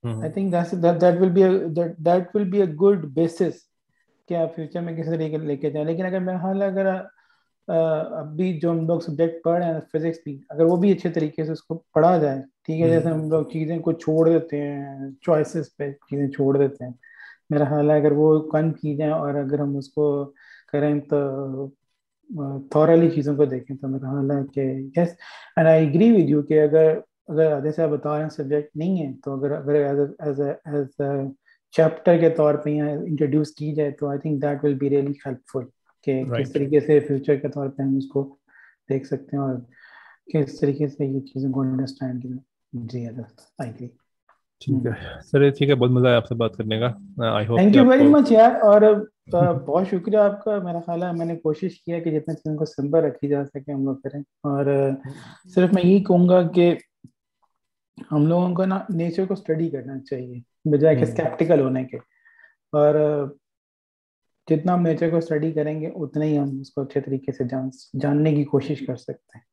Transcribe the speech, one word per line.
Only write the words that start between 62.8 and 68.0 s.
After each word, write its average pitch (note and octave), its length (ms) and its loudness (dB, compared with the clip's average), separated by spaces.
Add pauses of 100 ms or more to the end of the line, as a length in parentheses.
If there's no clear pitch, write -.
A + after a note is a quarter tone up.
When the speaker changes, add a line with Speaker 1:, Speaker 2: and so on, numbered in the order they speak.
Speaker 2:
अ, D3+ 300 0 (1200)
जितना D#3+ 240 2
हम F3 80 2
nature D#3+ 300 0
को E3 100 0
study D#3 300 -2
करेंगे, D#3 380 -4
उतना D3+ 360 -4
ही D3+ 100 0
हम C#3 260 -4
उसको C#3 200 -8
अच्छे C#3 200 -4
तरीके C3+ 300 -6
से C3 140 -4
जान, C3 260 -6 (240)
जानने D3 380 2